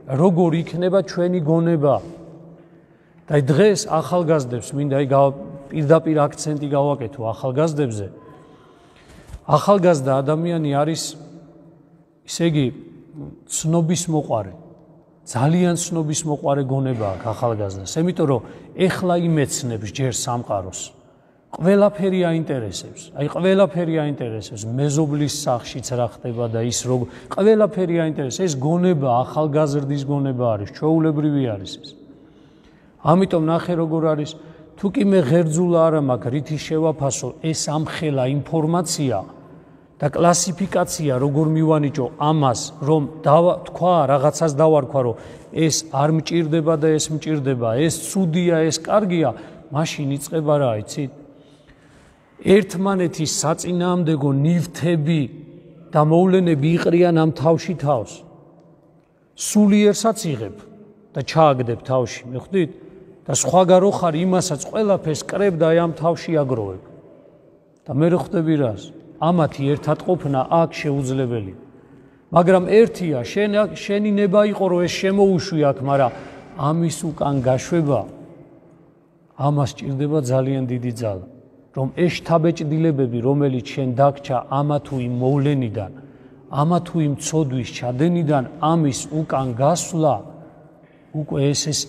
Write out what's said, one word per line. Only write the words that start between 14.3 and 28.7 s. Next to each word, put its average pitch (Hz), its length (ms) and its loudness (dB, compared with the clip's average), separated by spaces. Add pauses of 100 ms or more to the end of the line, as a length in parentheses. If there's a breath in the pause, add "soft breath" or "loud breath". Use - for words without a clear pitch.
ძალიან 170 500 2
ცნობის 165 460 -4
მოყვარე 143 400 -2
გონება 131 440 -2
აქვს 95 220 -6
ახალგაზრდას. 104 640 -4
იმიტომ 175 320 0
რომ 135 160 2 (300 loud breath)
ეხლა 180 440 0
იმეცნებს 135 760 -2
ჯერ 127 240 -4
სამყაროს. 107 680 -6 (720 soft breath)
ყველაფერი 196 680 2
აინტერესებს. 143 800 -4 (100)
აი, 143 180 -4
ყველაფერი 175 680 2
აინტერესებს. 123 680 -6
მეზობლის 143 720 0
სახშიც 123 520 -4
რა 120 220 -2
ხდება 120 360 -6
და 113 160 -2
ის 117 200 -2
როგორ, 123 260 0 (180 loud breath)
ყველაფერი 196 720 2
აინტერესებს. 147 440 -2
ეს 180 140 0
გონება, 156 540 0 (100)